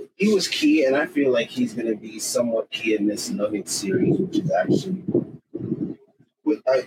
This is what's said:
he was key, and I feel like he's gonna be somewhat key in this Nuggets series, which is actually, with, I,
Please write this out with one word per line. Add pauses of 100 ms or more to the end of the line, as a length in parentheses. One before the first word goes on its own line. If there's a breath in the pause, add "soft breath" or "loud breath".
(160)
he
was
key,
and
I
feel
like
he's
gonna
be
somewhat
key
in
this
Nuggets
series,
which
is
actually, (1400)
with,
I,